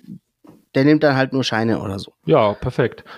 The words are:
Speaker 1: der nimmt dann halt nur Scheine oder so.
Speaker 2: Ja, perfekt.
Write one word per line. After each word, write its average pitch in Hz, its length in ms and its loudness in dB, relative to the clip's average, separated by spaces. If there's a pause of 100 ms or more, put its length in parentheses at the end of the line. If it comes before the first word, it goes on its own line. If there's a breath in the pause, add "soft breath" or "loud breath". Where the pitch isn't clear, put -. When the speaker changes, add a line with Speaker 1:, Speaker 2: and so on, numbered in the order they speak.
(760)
Speaker 1:
der 135 80 2
nimmt 151 200 4
dann 143 120 2
halt 131 160 0
nur 131 140 -2
Scheine 113 360 -2
oder 101 160 -8
so. 92 140 -14 (140)
Speaker 2:
Ja, 117 280 2
perfekt. - 520 -6 (120)